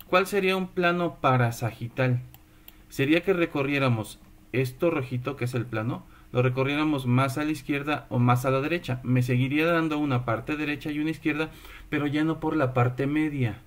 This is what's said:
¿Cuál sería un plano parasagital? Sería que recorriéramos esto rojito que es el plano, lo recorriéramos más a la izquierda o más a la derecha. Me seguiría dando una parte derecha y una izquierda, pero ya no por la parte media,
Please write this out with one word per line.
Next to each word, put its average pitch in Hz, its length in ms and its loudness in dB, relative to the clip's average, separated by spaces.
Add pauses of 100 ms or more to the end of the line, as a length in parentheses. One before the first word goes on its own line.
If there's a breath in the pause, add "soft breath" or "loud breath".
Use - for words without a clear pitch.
¿Cuál 190 200 4
sería 190 280 2
un 185 120 -2
plano 175 480 0
parasagital? 123 1080 0 (680 loud breath)
Sería 151 340 2
que 190 100 2
recorriéramos 139 880 0 (340)
esto 131 380 0
rojito 131 440 -4
que 120 100 -4
es 123 80 -6
el 117 120 -2
plano, 117 400 -4 (260 loud breath)
lo 123 100 2
recorriéramos 135 640 0
más 127 320 2
a 151 80 -2
la 156 60 -2
izquierda 147 580 -4
o 123 100 0
más 123 260 4
a 135 60 4
la 135 80 2
derecha. 135 440 -4
Me 127 180 2
seguiría 131 460 2
dando 160 300 2
una 135 280 0
parte 117 320 -2
derecha 147 340 -4
y 147 80 -4
una 151 120 0
izquierda, 156 380 -2 (400 loud breath)
pero 147 180 0
ya 151 180 0
no 160 160 -2
por 156 160 0
la 127 160 2
parte 123 340 2
media, 147 580 0